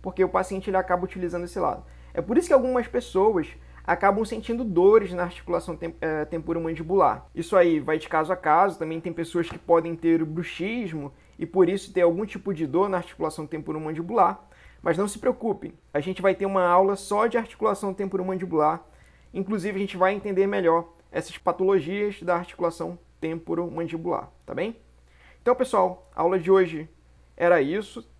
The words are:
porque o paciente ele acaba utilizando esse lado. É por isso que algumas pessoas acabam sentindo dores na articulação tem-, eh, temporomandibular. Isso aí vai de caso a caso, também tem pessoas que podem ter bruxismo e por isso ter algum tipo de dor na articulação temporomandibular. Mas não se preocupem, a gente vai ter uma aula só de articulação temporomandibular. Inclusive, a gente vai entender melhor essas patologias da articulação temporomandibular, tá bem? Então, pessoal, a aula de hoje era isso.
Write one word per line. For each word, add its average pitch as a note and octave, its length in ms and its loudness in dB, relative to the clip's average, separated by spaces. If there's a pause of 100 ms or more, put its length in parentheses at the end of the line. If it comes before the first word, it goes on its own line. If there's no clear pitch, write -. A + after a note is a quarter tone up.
porque F#3 240 0
o F3+ 60 -2
paciente F#3+ 400 -4
ele F#3+ 80 2
acaba F3+ 260 0
utilizando F3 400 -6
esse F3 160 -8
lado. D3+ 240 -4 (300)
É - 80 -4
por B3+ 160 2
isso F4 100 0
que D#4+ 60 6
algumas B3+ 340 2
pessoas G3+ 600 0 (360)
acabam G3 400 2
sentindo A#3 400 -6
dores G3 480 6
na F3 120 -4
articulação E3+ 520 -6
tem-, E3 240 -10
eh, D#3 240 -2
temporomandibular. E3 1080 0
Isso E3 200 -6
aí E3+ 260 6
vai D#3 180 0
de D#3 100 -10
caso D#3+ 240 0
a F3+ 40 0
caso, F3 420 4
também D#3+ 200 -6
tem E3+ 140 -8
pessoas E3 340 -4
que - 120 -12
podem E3 360 2
ter E3 300 2
bruxismo E3 880 -6 (260)
e E3+ 60 -6
por F3 240 4
isso G3 240 -4
ter F#3 80 0
algum F3 240 4
tipo G3+ 300 -6
de D#3 120 -4
dor E3+ 220 2
na F#3+ 80 -2
articulação D#3+ 500 -6
temporomandibular. D#3+ 920 -2 (400)
Mas D#3+ 160 0
não G3 100 0
se G#3 120 -8
preocupem, - 560 -4 (180)
a D3 80 0
gente F#3 220 -8
vai F#3+ 120 4
ter G3 120 -4
uma F#3+ 200 2
aula F#3+ 300 4
só G#3 300 0
de A#3 100 0
articulação G#3+ 560 -2
temporomandibular. F3+ 920 -2 (520)
Inclusive, G3 420 -4
a F#3+ 40 -4
gente G3 180 -6
vai F#3 160 4
entender G3 320 0
melhor E3+ 480 0 (180)
essas - 240 -8
patologias F#3+ 840 -2
da F3 120 0
articulação E3+ 640 -6 (220)
temporomandibular, E3 1080 -6 (160)
tá - 80 -10
bem? A3 220 -6 (640)
Então, B3 140 2
pessoal, G3+ 600 0
a - 80 -4
aula F#3 160 2
de E3+ 120 0
hoje E3 380 4 (480)
era F3 240 4
isso. G3 480 -4 (100)